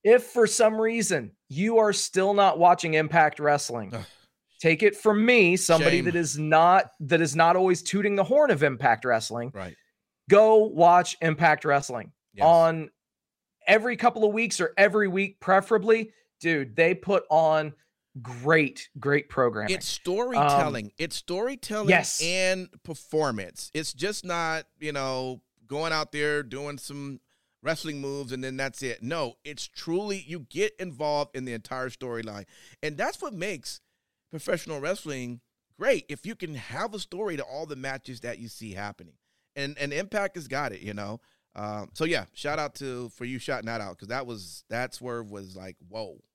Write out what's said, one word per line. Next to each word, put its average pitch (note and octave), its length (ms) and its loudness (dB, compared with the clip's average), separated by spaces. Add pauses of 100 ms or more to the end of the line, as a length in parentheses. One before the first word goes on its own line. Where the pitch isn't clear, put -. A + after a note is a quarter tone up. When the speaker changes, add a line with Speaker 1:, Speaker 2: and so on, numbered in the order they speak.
Speaker 1:
if A#3+ 200 6
for A#3 240 2
some A3 320 2
reason G3 520 -2 (160)
you G#3+ 300 2
are G#3 140 6
still G3 420 0
not F#3+ 240 4
watching F3 360 6
Impact D#3 460 4
Wrestling, B2+ 540 0
Speaker 2:
Ugh. G2+ 100 -10 (560)
Speaker 1:
take D#3+ 240 2
it G3+ 120 6
from G#3+ 300 2
me, G3 300 6
somebody E3 420 4
Speaker 2:
Shame. C3+ 80 -2
Speaker 1:
that E3+ 100 -2
is D3 220 -2
not, E3 640 4
that D#3+ 200 2
is C#3+ 140 0
not E3 220 6
always F#3 260 2
tooting G3+ 320 0
the G3 100 2
horn C#4+ 280 4
of D3 100 2
Impact B2+ 420 2
Wrestling. A#2+ 480 -2
Speaker 2:
Right. F#2 240 -12 (540)
Speaker 1:
Go A3 280 8
watch F3 640 6
Impact D#3 440 2
Wrestling C#3 480 -2 (200)
Speaker 2:
Yes. C3 140 0
Speaker 1:
on E3 440 4 (760)
every A3 300 2
couple A3+ 280 2
of G#3 80 4
weeks A3 280 -2
or E3 160 -2
every G3+ 320 4
week, F#3+ 320 -4
preferably. G#3+ 720 2 (280)
Dude, C#3+ 360 -2
they E3+ 180 4
put F#3 340 -2
on D#3 460 2 (480)
great, C3 680 0 (100)
great C#3+ 300 -2
programming. A2 460 0
Speaker 2:
It's - 120 -8
storytelling. D3 1000 0
Speaker 1:
Um, G2+ 100 -16
Speaker 2:
It's D#3+ 200 -8
storytelling G#3+ 720 -4
Speaker 1:
Yes. - 320 4
Speaker 2:
and F#3 480 -2 (120)
performance. C3+ 920 -6
It's D#3 180 -6
just F#3+ 320 -8
not, E3 400 -6 (160)
you D3+ 120 -8
know, C3 500 -6 (240)
going D#3 260 -6
out D#3 200 -4
there D3 300 -2
doing C#3 360 -12
some C#3 420 -14 (420)
wrestling D#3 380 -6
moves C#3 320 -8
and C3 100 -10
then C3 140 -10
that's C3+ 260 -8
it. A#2+ 200 -8
No, C#3 420 -8
it's D3+ 240 -14
truly, G3 480 -6 (100)
you D#3 220 -12
get G#3+ 300 -4
involved D3 580 -6
in B2+ 80 -8
the B2 80 -8
entire B2+ 380 -8
storyline. A2+ 560 -12 (360)
And D3+ 140 -8
that's A#3+ 240 -6
what C#4+ 140 -10
makes F3 480 -10 (480)
professional D#3 500 -8
wrestling C3+ 600 -8 (360)
great, G#3 300 -2
if C#3+ 160 -12
you A3+ 100 -10
can D#3 200 -12
have F3 400 -10
a G#3 40 -10
story F3+ 380 -8
to C#3 80 -8
all D3+ 220 -10
the D3 100 -12
matches C3 440 -10
that A#2+ 180 -10
you A#2 100 -16
see G#2+ 240 -16
happening. F#2 460 -14 (380)
And, C#3 220 -8
and C#3+ 140 -6
Impact G3 440 -6
has D3 120 -14
got C3 240 -6
it, F#2 80 -14
you G2+ 140 -10
know. G#2 260 -10 (340)
Um, G#2 380 -10
so, D#3+ 140 -6
yeah, C#3 260 -4
shout D3 260 -8
out D3 180 -8
to, B2 340 -12
for - 160 -14
you B2+ 120 -10
shouting A#2 280 -8
that A#2 160 -6
out, F#2 160 -12
'cause G2 100 -20
that B2+ 180 -8
was, G2+ 440 -16
that B2 240 -8
swerve A#2 360 -12
was G2 240 -16
like, F#2+ 220 -16 (100)
whoa. F#2+ 360 -14 (120)